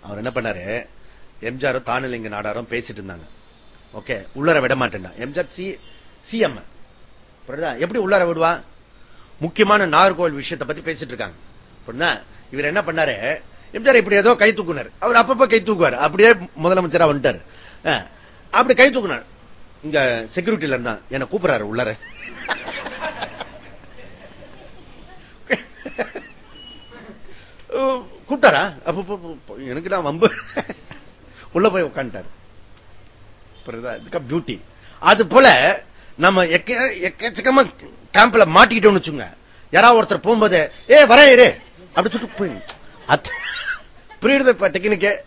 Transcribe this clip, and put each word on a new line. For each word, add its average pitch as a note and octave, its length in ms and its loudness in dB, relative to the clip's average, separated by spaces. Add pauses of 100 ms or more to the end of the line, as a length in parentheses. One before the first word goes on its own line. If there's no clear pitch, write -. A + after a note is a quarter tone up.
அவர் G2+ 140 -16
என்ன A2+ 180 -8
பண்ணாரு, A#2 520 -8 (540)
எம் A#2+ 160 -10
ஜி C#3 100 -6
ஆரும் B2+ 180 -4
தானலிங்க B2 440 -8
நாடாரும் G#2 420 -8
பேசிட்டு A#2 240 -8
இருந்தாங்க. F#2 320 -16 (680)
ஓகே, G#2 380 -10
உள்ளர D3+ 280 0
விட B2+ 140 -2
மாட்டேன்டா. G#2 420 -6
எம் B2 160 -12
ஜி D3+ 60 -8
ஆர் F3+ 80 -6 (100)
சி-, F3+ 220 -12 (420)
சி - 180 -12
எம். C#3+ 240 -4 (840)
புரியுதா? C#3 300 -8
எப்படி F3+ 200 -6
உள்ளர F#3+ 260 0
விடுவா? E3 380 -2 (760)
முக்கியமான G3+ 480 0
நாகர்கோவில் E3+ 440 2
விஷயத்தை C#3+ 440 -10
பத்தி D#3+ 180 -10
பேசிட்டு C#3+ 200 -12
இருக்காங்க. G#2 220 -12 (520)
புரியுதா? B2 340 -4 (320)
இவர் C#3+ 120 -6
என்ன E3 160 -2
பண்ணாரு, D3 640 -4 (300)
எம் A3 100 -10
ஜி B3 60 2
ஆர் B3+ 80 4
இப்படி G3+ 200 2
ஏதோ G#3 180 4
கை G#3+ 180 2
தூக்குனாரு. E3+ 460 -8
அவர் A#3 280 2
அப்பப்ப B3+ 200 2
கை A3 160 0
தூக்குவார், E3+ 300 0
அப்படியே D#3 400 2
முதலமைச்சரா F3 720 0
வந்துட்டாரு. C#3 340 0 (460)
ஆ, A#2+ 200 -4 (440)
அப்படி B3+ 240 2
கை C4 160 6
தூக்குனாரு. G3 320 -4 (600)
இங்க C3 520 -2
செக்யூரிட்டில F3+ 280 -4
இருந்தா B2 360 -6 (100)
என்ன C3 220 -6
கூப்பிடுறாரு D#3 300 -2
உள்ளர. A2+ 360 -6 (4000)
Oh C4 100 0 (400)
கூப்பிட்டாரா? F#3+ 460 2 (100)
அப்ப, E3 80 -4
போ, F#3+ 240 -8
போ, E3+ 200 -16 (100)
போ, B2+ 80 -16
எனக்கு C3+ 340 -12
தான் F#3 140 -4
வம்பு. D#3+ 300 0 (1200)
உள்ள F#3+ 160 2
போய் F#3 140 -2
உட்காந்துட்டாரு. B2 420 -8 (1400)
புரியுதா? A#2 340 -12
இதுக்கா D#3 200 -12 (100)
பியூட்டி. C#3+ 300 -6 (380)
அது G3 280 4
போல F3+ 560 4 (320)
நம்ம F#3 300 2
எக்க-, A3 480 -2 (100)
எக்கச்சக்கமா A#3 680 0 (420)
கேம்ப்ல G#3+ 320 6 (120)
மாட்டிக்கிட்டோம்னு G#3 420 6
வச்சுங்க, C#3 320 -10 (380)
யாராவது A3+ 340 6
ஒருத்தர் G3 140 -2
போகும்போது, F#3 540 2 (180)
"ஏ, C#4+ 160 10
வரேன் C4+ 260 10
இரு" B3 280 8 (280)
அப்படி F3+ 220 -2
சொல்லிட்டு A3 260 -8
போய் D3+ 260 -8 (440)
அது - 240 0 (920)
புரியுது C4+ 280 2
இப்ப G3 220 2
டெக்னிக்கே. G3 460 -2 (100)